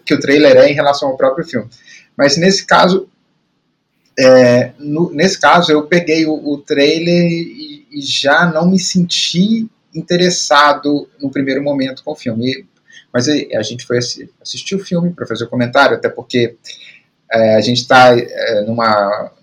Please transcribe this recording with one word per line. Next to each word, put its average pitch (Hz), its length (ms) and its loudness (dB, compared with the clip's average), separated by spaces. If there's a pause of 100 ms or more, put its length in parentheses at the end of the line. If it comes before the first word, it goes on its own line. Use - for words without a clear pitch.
que - 80 0
o 135 60 0
trailer 139 380 4
é 139 120 6
em 147 60 -2
relação 143 320 -2
ao 131 80 -4
próprio 135 320 -2
filme. 113 220 -8 (480)
Mas 143 180 2
nesse 185 300 0
caso, 180 420 2 (1120)
é, 127 600 6
no, 151 320 -4
nesse 160 280 -2
caso 156 320 4
eu 151 140 2
peguei 160 400 0
o, 156 80 -2
o 147 240 -6
trailer 165 720 0
e, - 600 -10
e - 100 -10
já 151 500 0
não 160 160 0
me 190 120 2
senti 185 880 -2 (260)
interessado 147 1120 0 (140)
no 139 80 -6
primeiro 135 340 -4
momento 135 400 -6
com 151 80 -10
o 156 40 -10
filme. 117 360 -6
E, - 140 -12 (480)
mas 123 140 -2
aí, 147 280 -2
a 110 60 -2
gente 120 240 -10
foi 123 140 -2
assi-, - 300 -10 (120)
assistir - 340 -12
o 190 80 -8
filme 175 300 -4
pra 117 140 -12
fazer 113 160 -6
o 113 60 -10
comentário, 123 460 0
até 113 140 -4
porque, - 460 -4 (760)
é, 110 240 2
a 107 60 2
gente 123 260 -2
tá, 127 300 6
é, 107 440 -4
numa, 110 720 -2 (100)